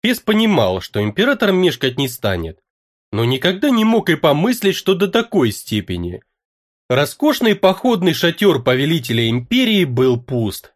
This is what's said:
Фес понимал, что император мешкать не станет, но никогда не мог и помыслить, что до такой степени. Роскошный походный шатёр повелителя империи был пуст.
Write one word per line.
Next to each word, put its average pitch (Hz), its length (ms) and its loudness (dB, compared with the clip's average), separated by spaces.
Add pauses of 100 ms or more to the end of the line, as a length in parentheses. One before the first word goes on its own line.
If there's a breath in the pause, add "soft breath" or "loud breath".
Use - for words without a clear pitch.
Фес 240 160 0
понимал, 180 640 2
что - 220 -4
император 202 480 0
мешкать 156 460 0
не 139 100 -2
станет, 87 520 -6 (520)
но 110 140 0
никогда 180 440 0
не 220 140 2
мог 220 260 2
и 160 60 2
помыслить, 190 600 0
что 190 200 0
до 190 120 0
такой 190 440 0
степени. 90 720 -6 (680)
Роскошный 214 680 0
походный 190 580 2
шатёр 170 500 0
повелителя 127 680 0
империи 202 560 0
был 127 340 0
пуст. 120 560 -6